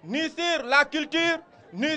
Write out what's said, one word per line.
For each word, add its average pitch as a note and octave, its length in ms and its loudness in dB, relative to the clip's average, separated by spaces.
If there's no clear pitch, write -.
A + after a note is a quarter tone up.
ni C#4 260 -2
sur E4+ 360 -2
la C#4 200 4
culture, D#4+ 540 0
ni A#3+ 240 -2